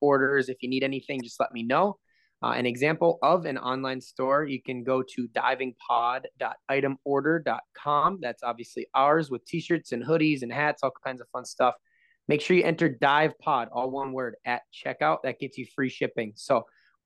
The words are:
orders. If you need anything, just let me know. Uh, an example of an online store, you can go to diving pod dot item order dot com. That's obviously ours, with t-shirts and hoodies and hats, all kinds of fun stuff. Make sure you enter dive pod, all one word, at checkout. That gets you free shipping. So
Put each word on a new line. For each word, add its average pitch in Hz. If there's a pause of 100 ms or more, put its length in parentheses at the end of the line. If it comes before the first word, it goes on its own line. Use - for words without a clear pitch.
orders. 135
If 127
you 123
need 131
anything, 135
just 113
let -
me 117
know. 160 (460)
Uh, 120
an 123
example 151
of 165
an 135
online 131
store, 139
you 135
can 123
go 131 (120)
to 120
diving 127 (140)
pod 120 (100)
dot 117 (120)
item 135
order 139
dot 127 (120)
com. 147
That's 120
obviously 117
ours, 147
with 123
t-shirts 165
and 117
hoodies 156
and 120
hats, 147
all 131 (100)
kinds 127
of -
fun 127
stuff. 127 (540)
Make 147
sure -
you 170
enter 165
dive 147
pod, 123
all 127
one 135
word, 127
at 123 (140)
checkout. 151
That 127
gets 135
you 127 (100)
free 131
shipping. 117
So 120 (400)